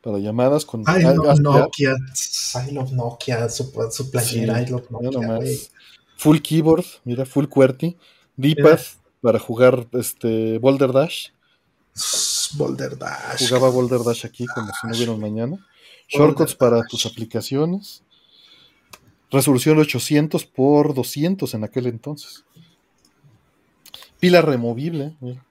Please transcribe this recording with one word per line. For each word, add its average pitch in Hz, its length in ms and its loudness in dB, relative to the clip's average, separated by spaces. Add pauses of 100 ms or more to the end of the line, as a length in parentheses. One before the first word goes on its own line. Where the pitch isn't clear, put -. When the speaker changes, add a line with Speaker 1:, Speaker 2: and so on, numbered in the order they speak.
Speaker 1:
para 104 180 -6
llamadas 123 460 0
con 113 220 -10
Speaker 2:
Ay, 180 200 4
Speaker 1:
ah, - 80 6
Speaker 2:
no, 160 140 2
Speaker 1:
ah, 143 60 8
ya. 147 80 6
Speaker 2:
Nokia. 139 540 2 (720)
I 143 40 -8
love 135 200 -6
Nokia, 117 560 -4
su, 117 160 -6 (260)
su 131 220 -8
playera, 113 460 -2
Speaker 1:
Sí, 123 60 -2
Speaker 2:
I 127 60 -8
love 123 140 -6
Speaker 1:
ya - 80 -20
Speaker 2:
Nokia, 117 180 -6
Speaker 1:
nomás. 113 280 -4
Speaker 2:
güey. 127 220 -4 (580)
Speaker 1:
Full 151 200 6
keyboard, 160 460 2 (200)
mira, 123 220 -4
full 156 200 -2
qwerty. 139 500 2 (400)
D-pad 147 280 0
Speaker 2:
Mira. 160 160 8 (400)
Speaker 1:
para 113 200 2
jugar, 123 540 2
este, 113 640 -2
Boulder 135 340 2
Dash. 143 380 0 (1300)
Speaker 2:
Boulder 135 400 -6
Dash. - 520 -6
Speaker 1:
Jugaba 127 220 4
Boulder 123 340 0
Dash 117 200 -2
aquí 123 220 -10
como 113 220 -8 (120)
si - 60 -10
no 113 100 -6
hubiera 117 140 -2
un 110 100 -6
mañana. 110 360 -6
Speaker 2:
Boulder - 720 -2
Speaker 1:
Shortcuts 147 260 0
para 120 240 4
Speaker 2:
Dash. 113 100 -2
Speaker 1:
tus - 180 -6
aplicaciones. 135 960 -6 (1300)
Resolución 139 480 4
ochocientos 151 680 0
por 147 480 2
doscientos 143 600 -4
en 110 100 -6
aquel 123 220 -6
entonces. 123 580 -12 (1700)
Pila 175 220 6
removible, 143 800 -2
mira. 127 300 -14